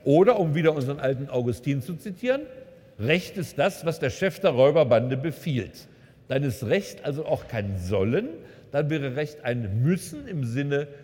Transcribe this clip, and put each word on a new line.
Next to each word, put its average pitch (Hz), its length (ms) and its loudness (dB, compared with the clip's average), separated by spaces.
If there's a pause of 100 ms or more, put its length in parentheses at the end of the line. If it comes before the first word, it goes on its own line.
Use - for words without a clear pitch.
oder, 190 340 6
um 165 160 0
wieder 156 200 4
unseren 139 240 -4
alten 135 320 -2
Augustin 127 500 -2
zu 180 140 -8
zitieren, 247 480 -4 (560)
Recht 156 380 0
ist 175 220 -6
das, 170 280 0
was 165 140 -2
der 135 100 0
Chef - 300 -2
der 180 100 4
Räuberbande 127 680 6
befiehlt. 135 720 -6 (400)
Dann 139 140 -2
ist 135 240 -2
Recht 190 380 -2
also 147 200 -4
auch - 220 -4
kein 101 320 -4
Sollen, 104 500 0 (440)
dann 143 180 0
wäre 139 240 -2
Recht 147 300 -6
ein 120 400 0
Müssen 226 420 -2
im 160 180 -4
Sinne 143 440 -2 (160)